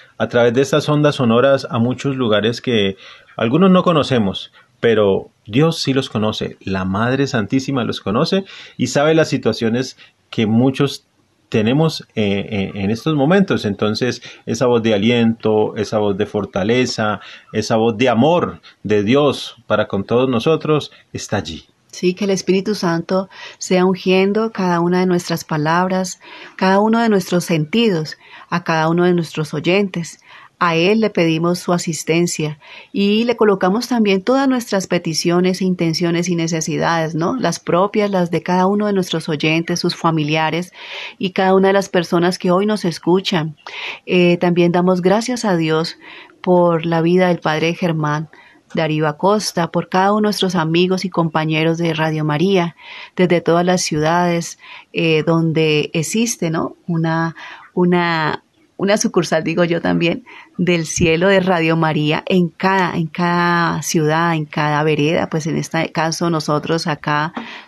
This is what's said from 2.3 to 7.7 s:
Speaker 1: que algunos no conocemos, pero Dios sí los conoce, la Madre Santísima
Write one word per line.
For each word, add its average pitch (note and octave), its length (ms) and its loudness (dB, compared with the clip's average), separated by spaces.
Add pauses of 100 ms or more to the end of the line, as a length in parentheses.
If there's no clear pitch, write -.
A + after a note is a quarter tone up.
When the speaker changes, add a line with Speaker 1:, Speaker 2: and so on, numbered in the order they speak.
Speaker 1:
que G2+ 360 0 (400)
algunos D#3 340 4
no F3+ 120 4
conocemos, A#2+ 680 0 (280)
pero G#2 500 2 (180)
Dios D3+ 320 0
sí C#3 140 -2
los C3 160 -2
conoce, G#2+ 500 -4
la F#2+ 260 -6
Madre A#2 400 0
Santísima C3 600 -2